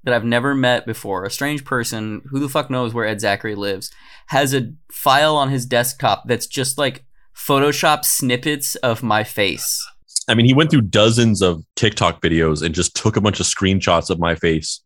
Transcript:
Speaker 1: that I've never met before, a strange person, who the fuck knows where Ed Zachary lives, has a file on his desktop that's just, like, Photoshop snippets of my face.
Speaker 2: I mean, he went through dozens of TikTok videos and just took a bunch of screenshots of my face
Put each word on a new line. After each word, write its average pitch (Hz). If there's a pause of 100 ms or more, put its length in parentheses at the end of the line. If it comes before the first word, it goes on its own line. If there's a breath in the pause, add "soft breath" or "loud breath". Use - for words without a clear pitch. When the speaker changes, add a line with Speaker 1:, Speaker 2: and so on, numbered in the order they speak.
Speaker 1:
that 123
I've 113
never 120
met 123
before, 98
a 101
strange 143
person, 110
who 135
the 143
fuck 139
knows 123
where 117
Ed 107
Zachary 104
lives, 101 (380 loud breath)
has 139
a 120 (180)
file 151
on 139
his 127
desktop 120
that's 117
just, -
like, 135 (300)
Photoshop 147
snippets 139
of 117
my 107
face. - (440)
Speaker 2:
I 117
mean, 117
he 131
went 156
through 147
dozens 110
of 85 (120)
TikTok 92
videos 80
and 80
just 85
took 107
a 113
bunch 101
of 92
screenshots 92
of 87
my 85
face 80